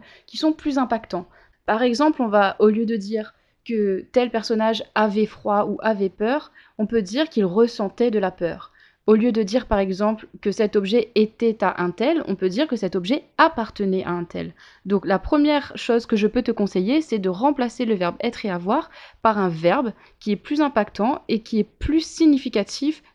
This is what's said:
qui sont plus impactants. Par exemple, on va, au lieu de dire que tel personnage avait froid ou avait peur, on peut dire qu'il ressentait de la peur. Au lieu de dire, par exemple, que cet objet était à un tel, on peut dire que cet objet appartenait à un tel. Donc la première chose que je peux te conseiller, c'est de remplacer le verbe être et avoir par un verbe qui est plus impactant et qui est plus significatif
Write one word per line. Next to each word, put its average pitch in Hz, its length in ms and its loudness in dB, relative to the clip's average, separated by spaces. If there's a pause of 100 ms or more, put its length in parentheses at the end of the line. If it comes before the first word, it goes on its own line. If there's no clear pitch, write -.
(260)
qui - 120 -16
sont 311 140 2
plus 302 260 -4
impactants. 220 500 -4 (380)
Par 220 160 0
exemple, 254 400 2
on 240 60 0
va, 202 320 2
au 208 80 6
lieu 214 180 2
de 226 120 -2
dire 214 360 -6 (340)
que 208 460 -2
tel 247 180 2
personnage 220 520 0 (120)
avait 214 300 2
froid 208 400 -2
ou 208 160 -4
avait 202 280 -2
peur, 240 420 -4 (260)
on 214 100 0
peut 226 140 0
dire 240 280 -2
qu'il 214 160 2
ressentait 226 640 0
de 214 80 0
la 190 120 0
peur. - 400 -8 (360)
Au 214 80 8
lieu 233 160 2
de 220 100 0
dire, 220 260 -2
par 208 120 2
exemple, 202 480 -2 (140)
que 208 100 -2
cet 208 240 0
objet 214 400 2
était 214 480 0
à 180 180 -2
un 180 100 0
tel, 294 360 -2
on 196 80 -4
peut 185 140 -2
dire 240 180 0
que 254 80 -4
cet 196 220 -4
objet 190 260 -2 (140)
appartenait 208 640 0
à - 80 -6
un 175 140 -6
tel. 170 280 -10 (320)
Donc 190 200 0
la 190 120 2
première 294 600 2
chose 233 280 0
que 226 120 0
je 208 100 2
peux 233 140 0
te 247 100 -2
conseiller, 208 500 0
c'est 233 160 -4
de 190 120 -2
remplacer 240 560 -2
le 220 100 0
verbe 175 240 -2
être - 260 -6
et 208 40 -2
avoir 190 400 -2 (320)
par 220 160 2
un 190 100 2
verbe 180 460 0 (260)
qui 214 120 -4
est 202 60 0
plus 294 220 -4
impactant 247 720 0
et 226 120 0
qui - 180 -2
est 208 40 2
plus - 380 0
significatif 277 1000 0 (140)